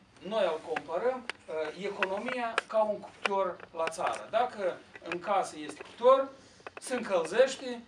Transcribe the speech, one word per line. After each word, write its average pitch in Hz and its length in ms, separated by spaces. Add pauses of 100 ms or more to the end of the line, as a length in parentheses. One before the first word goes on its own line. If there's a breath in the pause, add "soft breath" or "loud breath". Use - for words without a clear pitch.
(280)
Noi 214 160
îl 160 160 (100)
comparăm, 202 540
uh, 156 600
economia 208 680 (120)
ca 220 160
un 208 180
cuptor 196 720
la 165 160
țară. - 420
Dacă 220 480 (300)
în 175 120
casă - 380
este 151 240
cuptor, 269 460 (520 loud breath)
se - 140
încălzește, 233 920